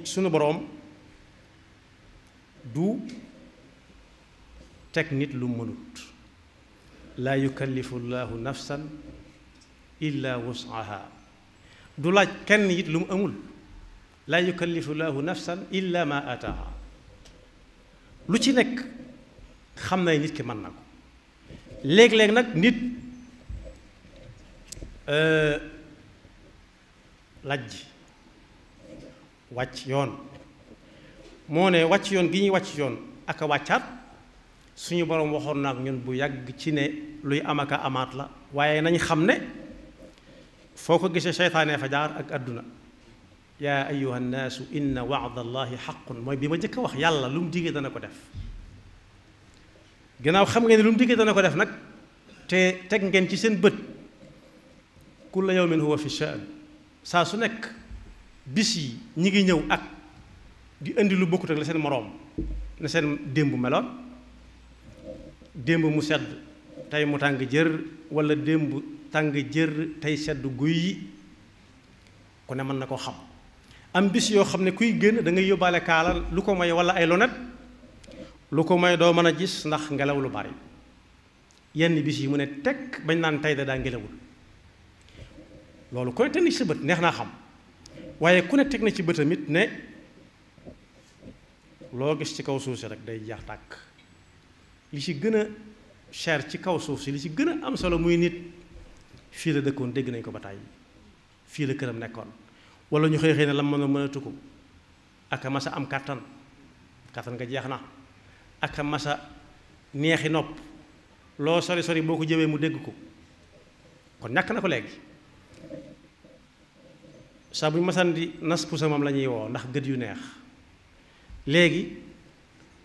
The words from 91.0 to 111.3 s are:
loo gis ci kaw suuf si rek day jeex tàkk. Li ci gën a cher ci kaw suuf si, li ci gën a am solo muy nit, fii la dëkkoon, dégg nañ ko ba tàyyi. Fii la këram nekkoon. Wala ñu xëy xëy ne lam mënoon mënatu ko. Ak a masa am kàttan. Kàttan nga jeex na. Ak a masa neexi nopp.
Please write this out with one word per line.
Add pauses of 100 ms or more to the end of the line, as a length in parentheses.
loo
gis
ci
kaw
suuf
si
rek
day
jeex
tàkk. (1160)
Li
ci
gën
a (640)
cher
ci
kaw
suuf
si,
li
ci
gën (140)
a
am
solo
muy
nit, (960)
fii
la
dëkkoon,
dégg
nañ
ko
ba
tàyyi. (840)
Fii
la
këram
nekkoon. (640)
Wala
ñu
xëy
xëy
ne
lam
mënoon
mënatu
ko. (960)
Ak
a
masa
am
kàttan. (920)
Kàttan
nga
jeex
na. (800)
Ak
a
masa (760)
neexi
nopp. (800)